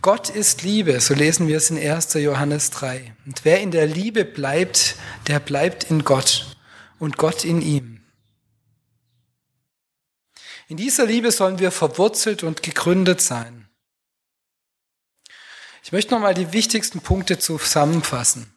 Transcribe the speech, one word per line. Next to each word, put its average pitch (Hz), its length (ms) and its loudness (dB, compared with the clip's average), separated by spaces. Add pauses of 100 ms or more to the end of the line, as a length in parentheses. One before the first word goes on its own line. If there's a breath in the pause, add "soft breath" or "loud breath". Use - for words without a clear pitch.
Gott - 280 2
ist - 340 0
Liebe, 180 360 2
so 139 140 2
lesen 156 340 2
wir 156 100 2
es 151 120 2
in 160 80 -2
erster 156 420 -2
Johannes 147 520 0
drei. 127 440 -10 (100)
Und - 200 -12
wer 180 160 6
in 196 100 -4
der 160 160 4
Liebe 196 380 -2
bleibt, 151 680 -2 (320 loud breath)
der 147 120 0
bleibt 143 460 -2
in 156 180 0
Gott - 540 0 (420 loud breath)
und 156 180 -6
Gott 156 280 0
in 170 160 0
ihm. 135 420 -4 (2750 loud breath)
In 160 100 -12
dieser 254 280 2
Liebe 226 260 2
sollen 190 280 0
wir 180 120 2
verwurzelt 196 720 0
und 160 200 -6
gegründet 180 580 0
sein. 117 460 -6 (2250 loud breath)
Ich - 80 -12
möchte 220 220 0
nochmal 208 200 2
die 175 180 -2
wichtigsten 214 500 -2
Punkte 185 360 0
zusammenfassen. 147 1200 0